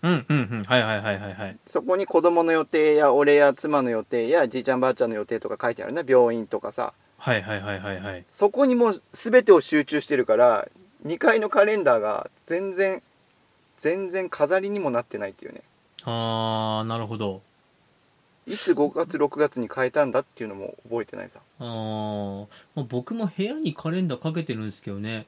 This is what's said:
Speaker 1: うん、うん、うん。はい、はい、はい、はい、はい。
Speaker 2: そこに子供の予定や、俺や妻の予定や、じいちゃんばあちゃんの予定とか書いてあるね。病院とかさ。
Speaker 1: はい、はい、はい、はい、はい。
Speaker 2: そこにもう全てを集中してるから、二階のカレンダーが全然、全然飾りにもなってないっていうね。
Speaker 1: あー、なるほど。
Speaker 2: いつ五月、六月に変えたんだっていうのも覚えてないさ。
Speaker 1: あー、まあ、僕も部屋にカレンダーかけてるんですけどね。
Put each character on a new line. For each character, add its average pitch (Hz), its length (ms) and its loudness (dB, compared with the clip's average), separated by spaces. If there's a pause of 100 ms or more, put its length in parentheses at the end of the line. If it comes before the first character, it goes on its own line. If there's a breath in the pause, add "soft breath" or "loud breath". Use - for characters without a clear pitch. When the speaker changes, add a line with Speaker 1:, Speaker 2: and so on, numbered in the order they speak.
Speaker 1:
う 175 60 2
ん、 156 200 0
う 151 40 2
ん、 127 180 0
う 120 60 -6
ん。 107 60 -6
は 127 140 4
い、 120 60 4
は 110 120 0
い、 101 60 -4
は 107 120 -2
い、 95 60 -4
は 104 100 -10
い、 95 40 -10
は 101 140 -10
い。 95 100 -14 (100)
Speaker 2:
そ - 140 -4
こ 180 140 0
に 190 100 -2
子 170 160 2
供 170 220 4
の 165 80 2
予 160 140 2
定 151 300 4
や、 147 160 6
俺 143 240 6
や 143 200 6
妻 147 260 0
の 127 80 0
予 113 140 -2
定 117 240 -2
や、 147 200 4
じ 131 120 -6
い 117 40 -10
ち 135 80 -2
ゃ 131 40 2
ん 127 40 -2
ば 127 100 2
あ 127 40 0
ち 131 100 0
ゃ 120 40 0
ん - 20 -2
の 113 60 -4
予 107 100 -6
定 113 140 -4
と - 100 -10
か 107 100 -8
書 120 120 -2
い 113 40 -6
て - 80 -12
あ - 40 -8
る 113 60 -8
ね。 165 140 -6
病 120 280 6
院 113 100 -4
と - 140 -4
か - 120 -8
さ。 113 220 -6 (240)
Speaker 1:
は 127 180 0
い、 104 60 0
は 107 140 -6
い、 98 60 -6
は 101 120 -6
い、 95 60 -6
は 98 140 -8
い、 92 60 -8
は 95 180 -10
い。 90 160 -18
Speaker 2:
そ 202 160 2
こ 262 160 2
に 254 100 4
も 240 160 4
う 185 100 -6 (120)
全 247 300 4
て 220 80 8
を 170 100 10
集 151 220 0
中 147 180 -2
し - 40 -12
て 147 100 -2
る 127 100 2
か 110 100 4
ら、 117 320 4 (360)
二 160 140 -6
階 226 220 4
の 214 100 -4
カ 208 160 4
レ 214 100 0
ン 202 80 -2
ダ 127 140 4
ー - 20 2
が 104 300 -4 (160)
全 190 280 -4
然、 190 280 -2 (760)
全 185 320 -2
然 185 180 -4
飾 160 300 0
り 196 100 -6
に 202 100 -4
も 156 120 -2
な 120 100 0
っ - 40 -8
て - 120 -12
な 104 80 -6
い 98 60 -8
っ - 20 -18
て - 120 -20
い - 40 -14
う - 40 -16
ね。 - 80 -18 (420)
Speaker 1:
あ 113 800 -2
ー、 113 40 -6
な 113 120 -6
る 110 80 -8
ほ 110 100 -10
ど。 98 240 -6 (1040)
Speaker 2:
い 196 100 -10
つ 180 200 0
五 147 140 0
月、 160 280 -6
六 147 220 -2
月 147 200 0
に 113 140 -6
変 131 120 -2
え 127 60 -2
た 147 140 2
ん 127 60 -6
だ 120 80 0
っ 135 40 -6
て - 200 -12
い 110 40 -8
う - 20 -8
の 98 60 -12
も 98 200 -12 (140)
覚 113 140 -4
え - 20 -8
て - 100 -16
な 98 80 -12
い 95 60 -16
さ。 - 100 -20 (200)
Speaker 1:
あ 139 40 -10
ー、 107 840 -6 (280 soft breath)
ま 147 80 -6
あ、 - 40 -8
僕 123 280 -6
も 226 100 -6
部 185 180 -6
屋 226 100 -6
に 302 200 -6
カ - 160 -8
レ 180 120 -4
ン 180 60 -2
ダ 135 100 -4
ー - 40 -14
か 156 120 -4
け 165 100 -6
て 139 100 -8
る 110 60 -8
ん 107 100 -8
で - 20 -14
す - 120 -20
け 107 80 -10
ど 98 80 -10
ね。 107 280 -8